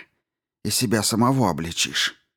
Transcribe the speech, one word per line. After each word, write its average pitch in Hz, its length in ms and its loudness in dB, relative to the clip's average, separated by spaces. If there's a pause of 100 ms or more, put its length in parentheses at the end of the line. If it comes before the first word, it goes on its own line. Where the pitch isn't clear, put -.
(640)
и 107 60 -4
себя 107 320 0
самого 120 480 2
обличишь», 80 680 -4 (200)